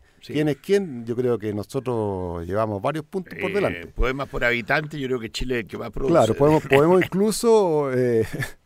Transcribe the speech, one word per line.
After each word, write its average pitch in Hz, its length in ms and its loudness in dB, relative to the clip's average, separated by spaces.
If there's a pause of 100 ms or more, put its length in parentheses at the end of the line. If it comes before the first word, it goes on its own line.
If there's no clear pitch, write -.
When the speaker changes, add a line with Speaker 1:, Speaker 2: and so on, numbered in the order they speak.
(220)
Speaker 1:
Sí. - 100 -16
Speaker 2:
quién 147 160 0
es 143 80 0
quién, 170 500 -2
yo 113 120 -6
creo 123 200 2
que 104 160 -4
nosotros 101 920 -4
llevamos 101 340 -2
varios 147 220 -4
puntos - 340 -10
por 196 140 -4
Speaker 1:
Eh, 190 40 -4
Speaker 2:
delante. 95 320 -4
Speaker 1:
poemas 131 420 -4
por 127 160 -4
habitante, 135 520 -2
yo 135 100 -6
creo 127 120 -2
que 113 100 -8
Chile 123 260 -4
es 117 80 -2
el 85 40 -16
que 104 100 -12
más 110 140 -10
produce. - 220 -2
Speaker 2:
Claro, 117 200 4
podemos, 147 300 4
Speaker 1:
<laughs> 147 60 -8
Speaker 2:
podemos 160 340 6
incluso, 190 880 2
eh, 123 340 2 (400)